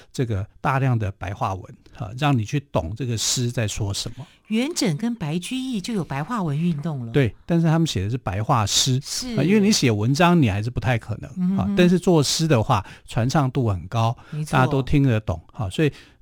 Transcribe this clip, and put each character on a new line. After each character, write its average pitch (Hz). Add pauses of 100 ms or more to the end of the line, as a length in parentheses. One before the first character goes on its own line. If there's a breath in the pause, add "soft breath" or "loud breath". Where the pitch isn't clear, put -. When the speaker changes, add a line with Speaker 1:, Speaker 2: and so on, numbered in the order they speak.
(140)
Speaker 1:
这 135
个 101 (140)
大 135
量 127
的 101
白 92
话 101
文， - (180)
好， 107
让 143
你 107
去 147 (140)
懂 82
这 135
个 117
诗 120
在 117
说 98
什 -
么。 127 (220 soft breath)
Speaker 2:
元 240
稹 277
跟 240
白 160
居 240
易 262
就 247
有 175
白 139
话 226
文 147
运 165
动 143
了。 113
Speaker 1:
对， 127 (100)
但 170
是 165
他 156
们 165
写 98
的 104
是 127
白 98
话 113
诗。 127
Speaker 2:
是。 240
Speaker 1:
啊， 156
因 180
为 214
你 202
写 139
文 107
章 175
你 120
还 101
是 117
不 -
太 127
可 -
能， -
Speaker 2:
嗯 180
哼。 190
Speaker 1:
啊， 196
但 180
是 180
作 170
诗 -
的 123
话 123 (200 loud breath)
传 117
唱 135
度 131
很 90
高， 113 (120)
Speaker 2:
没 151
错。 -
Speaker 1:
大 131
家 151
都 135
听 139
得 117
懂， 82
啊， 98
所 160
以 143 (300 loud breath)